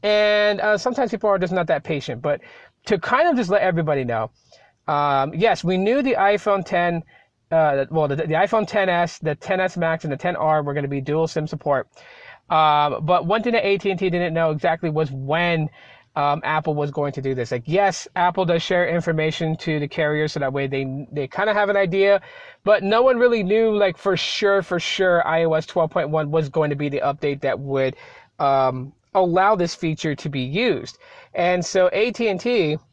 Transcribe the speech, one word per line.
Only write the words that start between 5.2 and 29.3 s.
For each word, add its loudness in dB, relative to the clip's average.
yes, 0
we 0
knew 0
the 0
iPhone 2
ten, -2
uh, 2
well, 0
the, -2
the -2
iPhone 2
ten 0
S, 0
the -2
ten -4
S -2
Max, -2
and -4
the -6
ten -4
R 0
were -4
gonna -4
be -4
dual -2
sim -4
support. -2
Um, 2
but 2
one 0
thing -2
that 0
A 2
T -2
and -2
T 0
didn't -2
know 2
exactly -2
was -2
when, -2
um, 0
Apple -2
was -2
going -4
to -8
do -2
this. -6
Like, -4
yes, 0
Apple 0
does 0
share 0
information -2
to -2
the -4
carrier, 0
so -6
that -2
way -2
they, -4
they -4
kinda -2
have 2
an 2
idea. 4
But 4
no 2
one 4
really 4
knew, 2
like, 2
for 0
sure, 2
for -4
sure, 2
I 2
O 2
S 0
twelve 0
point -2
one -2
was 0
going 0
to -2
be -2
the -2
update -2
that -2
would, -2
um, 0
allow 4